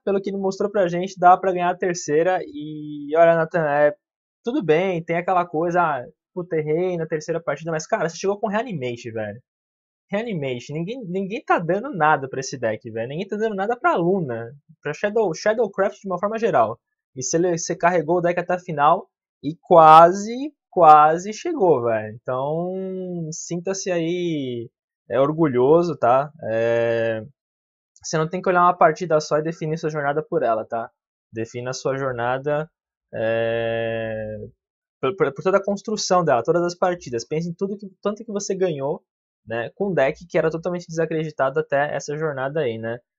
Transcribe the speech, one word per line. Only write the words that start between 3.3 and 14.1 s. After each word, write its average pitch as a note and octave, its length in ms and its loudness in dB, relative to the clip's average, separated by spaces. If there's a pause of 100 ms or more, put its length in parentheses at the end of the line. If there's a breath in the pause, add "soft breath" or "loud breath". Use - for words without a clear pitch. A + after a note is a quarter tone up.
Nathan, D#3+ 280 0
é, D3 300 4 (480)
tudo A#3 220 -4
bem, E3+ 360 2
tem E3+ 140 -4
aquela F3 320 0
coisa, F3 340 0
ah, D3 240 0 (300)
puta, F3 220 -6
errei D#3+ 400 -2
na E3 100 -6
terceira E3 340 -4
partida, D#3+ 300 -6
mas, D#3+ 160 -6
cara, F#3 220 -2
você E3 80 -12
chegou G3 200 -2
com G#3 120 -4
Reanimate, C#3+ 640 -6
velho. G#2+ 280 -8 (680)
Reanimate, D3+ 640 -6
ninguém, G3 340 -8
ninguém F#3+ 380 -6
tá E4+ 160 0
dando G3+ 340 -4
nada D3+ 340 2
pra C3 120 -8
esse C3+ 180 -10
deck, A2+ 320 -4
velho. A2+ 180 -6
Ninguém E3 200 -8
tá G#3 80 -6
dando G#3+ 180 -2
nada G#3 240 -4
pra E4+ 160 2
Luna, D#3+ 580 -2 (300)